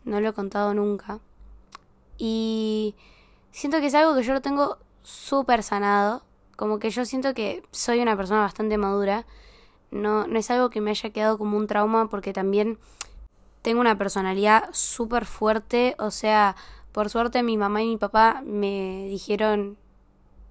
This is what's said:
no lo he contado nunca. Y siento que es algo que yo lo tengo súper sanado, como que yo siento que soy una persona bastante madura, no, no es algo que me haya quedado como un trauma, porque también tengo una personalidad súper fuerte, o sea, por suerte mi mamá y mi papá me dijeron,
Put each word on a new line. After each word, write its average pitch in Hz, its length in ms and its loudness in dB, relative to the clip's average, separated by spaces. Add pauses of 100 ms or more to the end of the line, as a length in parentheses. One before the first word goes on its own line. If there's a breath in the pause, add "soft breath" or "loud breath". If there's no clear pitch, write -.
no 208 160 -2
lo 220 100 0
he - 20 -2
contado 202 420 -2
nunca. 208 460 -4 (1000)
Y 220 760 -2 (580 soft breath)
siento 294 280 -2
que 285 60 2
es 277 80 0
algo 302 200 6
que 262 80 2
yo 233 100 0
lo 269 100 -2
tengo 277 360 -2 (240)
súper 254 600 0
sanado, 202 640 0 (320)
como 214 220 -2
que 220 120 -2
yo 233 140 -2
siento 262 300 -2
que 233 280 -6 (100)
soy 240 280 0
una 233 160 2
persona 196 240 2
bastante 214 380 0
madura, 202 480 0 (680 soft breath)
no, 208 340 0
no 226 120 0
es 214 120 -2
algo 247 200 2
que 220 100 -6
me 208 100 -2
haya 214 200 -6
quedado 220 280 0
como 208 180 -2
un 214 100 0
trauma, 214 420 2
porque 196 240 -6
también 208 460 0 (840 loud breath)
tengo 233 180 2
una 226 160 4
personalidad 196 760 2
súper 226 540 -4
fuerte, 233 720 0
o 214 120 -4
sea, 208 460 2 (340 loud breath)
por 208 200 -2
suerte 240 320 0
mi 226 140 0
mamá 208 260 0
y 226 60 0
mi 226 80 -2
papá 220 480 4
me 196 640 -4
dijeron, 208 680 -2 (760)